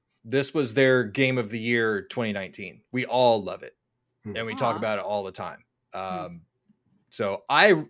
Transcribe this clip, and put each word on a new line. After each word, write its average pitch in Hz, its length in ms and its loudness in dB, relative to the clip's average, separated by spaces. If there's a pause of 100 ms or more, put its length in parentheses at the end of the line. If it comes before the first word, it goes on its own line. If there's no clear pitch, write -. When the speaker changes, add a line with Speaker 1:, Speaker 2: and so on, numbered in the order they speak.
(240)
Speaker 1:
this 135 300 -2
was 131 200 -2
their 131 300 6
game 127 340 2
of 110 120 -2
the 117 100 -8
year 110 480 0
twenty 113 240 -4
nineteen. 95 500 -10 (120)
We 123 120 -2
all 117 380 4
love 92 180 -8
it, - 120 -16 (500)
Speaker 2:
Hmm. 104 140 -8
Speaker 1:
and 113 100 -4
we 107 80 -8
talk 117 200 0
Speaker 3:
Aw. 101 40 -8
Speaker 1:
about 107 200 -2
it 92 60 -6
all 101 180 -4
the 95 100 -8
time. 87 320 -12 (280)
Speaker 3:
Hmm. 95 60 -10
Speaker 1:
Um, 90 420 -8 (680)
so 101 360 -4
I, 160 420 4